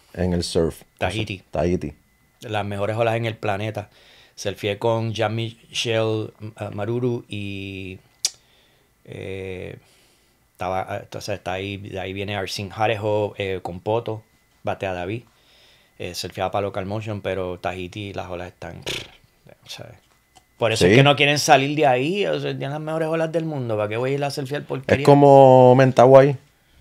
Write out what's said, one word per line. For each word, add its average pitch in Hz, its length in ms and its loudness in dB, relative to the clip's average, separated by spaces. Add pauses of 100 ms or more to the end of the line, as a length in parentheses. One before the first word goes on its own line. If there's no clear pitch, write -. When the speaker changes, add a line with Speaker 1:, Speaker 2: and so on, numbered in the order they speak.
(140)
Speaker 1:
en 90 180 -2
el 87 100 -2
surf? 82 400 -2 (160)
Speaker 2:
Tahiti. 98 520 -6
Speaker 1:
Tahiti. 87 420 -2 (480)
Speaker 2:
Las 107 240 -6
mejores 101 320 -6
olas 117 200 0
en 117 100 -4
el 113 100 -6
planeta. 110 520 -6 (460)
Surfeé 101 440 -6
con 113 360 -2
Jean-Michel, 110 1160 -4 (280)
eh, 104 140 -8
Maruru 120 540 -4
y, 98 680 -12 (1040)
eh, 95 760 -12 (720)
estaba, 92 440 -6
eh, - 80 -10
entonces 107 320 -10
está 90 180 -8
ahí, 98 240 -8
de 98 220 -12
ahí 95 120 -10
viene 98 240 -8
Arsin 95 340 -8
Jarejo, 107 680 -2
eh, 95 240 -4
con 87 180 -12
Poto, 110 420 -4 (420)
bate 101 220 -6
a 95 60 -6
David. 92 300 -8 (760)
Eh, 92 160 -12
surfeaba 92 360 -6
para 101 160 -2
Local 98 180 -8
Motion, 104 380 -8
pero 92 360 -6
Tahiti, 92 540 -10
las 92 160 -10
olas 90 200 -12
están, 90 320 -16 (840)
o - 60 -20
sea, - 160 -18 (720)
por 113 120 0
eso 110 140 2
es 90 80 6
Speaker 1:
Sí. 113 40 8
Speaker 2:
que 135 60 8
no 143 140 6
quieren 143 220 2
salir 143 360 4
de 151 120 2
ahí, 147 400 0
o 151 120 -4
sea, 139 120 -6
tienen 139 220 -8
las 151 100 -8
mejores 160 260 -4
olas 160 240 -4
del 160 140 -2
mundo, 123 320 -4
¿para 104 100 0
qué 110 80 -6
voy 127 140 -2
a 139 40 0
ir 143 100 -4
a 139 60 -4
surfear 143 340 -8
porquería? 135 360 -2
Speaker 1:
Es 139 60 0
como 135 680 10
Mentawai. 131 640 8 (440)